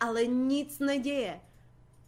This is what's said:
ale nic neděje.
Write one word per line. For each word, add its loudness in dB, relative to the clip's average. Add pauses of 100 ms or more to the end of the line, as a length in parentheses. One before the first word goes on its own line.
ale 2
nic 0
neděje. -2 (680)